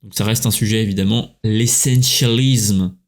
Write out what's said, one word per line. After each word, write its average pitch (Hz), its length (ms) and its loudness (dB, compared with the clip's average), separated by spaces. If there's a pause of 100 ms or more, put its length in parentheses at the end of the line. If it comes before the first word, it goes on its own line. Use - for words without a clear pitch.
Donc 101 120 -20
ça 101 100 -4
reste 113 220 -2
un 113 40 0
sujet, 110 320 0
évidemment, 101 640 -2
l'essentialisme. 117 1500 0 (120)